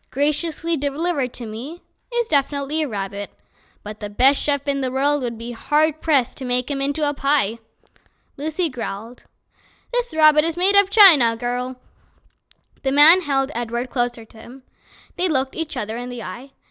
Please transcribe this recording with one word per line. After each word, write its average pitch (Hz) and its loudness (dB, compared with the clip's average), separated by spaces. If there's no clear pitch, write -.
graciously 311 0
delivered 285 0
to 240 -6
me, 247 -8
is 466 0
definitely 285 0
a 294 0
rabbit. 202 -4
But 208 -8
the 208 -4
best 262 2
chef 285 0
in 277 0
the 254 -2
world 277 2
would 233 -4
be 233 -6
hard-pressed 302 0
to 269 -6
make 247 -2
him 277 -2
into 285 0
a 294 -2
pie." 254 -2
Lucy 302 -2
growled, 226 -8
"This 480 -2
rabbit 311 6
is 320 0
made 392 2
of 392 4
china, 294 6
girl." 247 -4
The 269 0
man 311 4
held 269 0
Edward 240 -2
closer 240 -2
to 226 -18
him. 254 -14
They 359 0
looked 269 0
each 302 -4
other 220 -4
in 247 -6
the 247 -8
eye. 214 -10